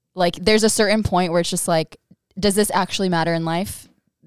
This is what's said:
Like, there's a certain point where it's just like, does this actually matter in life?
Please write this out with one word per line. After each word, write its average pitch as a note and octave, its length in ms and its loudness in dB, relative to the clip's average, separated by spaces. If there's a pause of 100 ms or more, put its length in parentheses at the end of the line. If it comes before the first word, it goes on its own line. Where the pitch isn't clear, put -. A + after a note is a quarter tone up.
(160)
Like, F3+ 260 0
there's G#3+ 220 2
a A3 60 4
certain G#3+ 340 2
point F3+ 280 0
where E3+ 100 2
it's E3+ 80 -2
just - 180 -4
like, D#3+ 300 -2 (400)
does F#3+ 180 0
this G#3 180 2
actually F#3+ 360 0
matter E3+ 240 0
in E3 120 -2
life? E3+ 420 -6 (400)